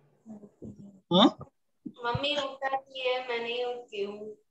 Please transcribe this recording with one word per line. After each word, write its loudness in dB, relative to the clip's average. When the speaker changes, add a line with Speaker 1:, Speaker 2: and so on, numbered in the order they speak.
Speaker 1:
हाँ? 10
Speaker 2:
मम्मी -2
उठाती -4
है, -2
मैं -2
नहीं -4
उठती -6
हूँ। -10